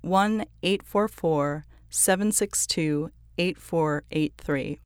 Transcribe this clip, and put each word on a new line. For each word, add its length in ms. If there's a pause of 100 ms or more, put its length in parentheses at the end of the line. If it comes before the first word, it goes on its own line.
one 420 (180)
eight 220
four 240
four, 560 (260)
seven 400
six 340
two, 460 (280)
eight 200
four 540
eight 260
three 480